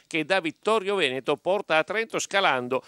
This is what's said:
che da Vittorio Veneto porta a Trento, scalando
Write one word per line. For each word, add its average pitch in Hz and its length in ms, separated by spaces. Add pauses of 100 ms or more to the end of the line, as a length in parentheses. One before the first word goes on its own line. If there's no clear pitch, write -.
che 156 200
da 190 160
Vittorio 196 540
Veneto 143 420
porta 170 400
a 156 60
Trento, 208 360
scalando 135 680